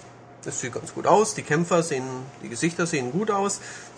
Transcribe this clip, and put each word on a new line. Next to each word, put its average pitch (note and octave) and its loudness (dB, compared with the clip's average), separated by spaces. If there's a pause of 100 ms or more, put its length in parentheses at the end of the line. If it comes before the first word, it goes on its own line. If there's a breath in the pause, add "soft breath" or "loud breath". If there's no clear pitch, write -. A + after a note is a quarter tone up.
(460)
Es - -6
sieht B2 -6
ganz - -8
gut - -4
aus, G3+ 6
die - -6
Kämpfer E3+ 4
sehen, C3 -2 (360)
die - -10
Gesichter E3 0
sehen B2+ -2
gut G#3+ 0
aus, G3 0 (380 loud breath)